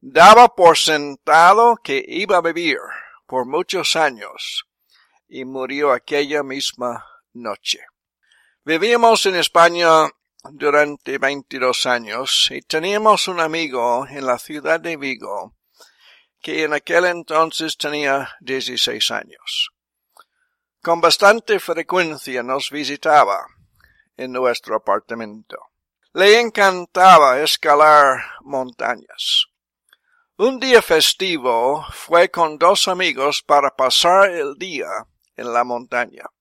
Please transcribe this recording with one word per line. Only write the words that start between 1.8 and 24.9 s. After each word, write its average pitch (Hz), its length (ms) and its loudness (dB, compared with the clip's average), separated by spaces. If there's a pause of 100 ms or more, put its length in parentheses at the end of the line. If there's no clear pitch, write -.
iba 190 340 -2
a - 20 2
vivir 165 400 -4 (460)
por 127 200 -6
muchos 160 480 -6
años 135 720 -6 (640)
y 131 160 -14
murió 135 480 -4
aquella 147 500 -4
misma 123 640 -10 (260)
noche. 113 460 -10 (880)
Vivíamos 226 600 2
en 190 100 -2
España 170 720 2 (400)
durante 147 680 -2
veintidós 135 680 -4
años 120 640 -2
y 135 120 -12
teníamos 202 680 -2
un 180 100 -8
amigo 139 680 -2
en 139 180 -10
la 123 140 -2
ciudad 156 400 -6
de 170 160 -10
Vigo 123 580 -10 (880)
que 156 220 -6
en 151 100 -4
aquel 170 300 -2
entonces 160 720 -4
tenía 143 640 -6
dieciséis 123 720 -6
años. - 580 -10 (1120)
Con 170 180 -2
bastante 202 600 2
frecuencia 160 840 -6
nos 131 280 -6
visitaba 139 760 0 (720)
en 127 160 -12
nuestro 123 420 -4
apartamento. 107 960 -8 (480)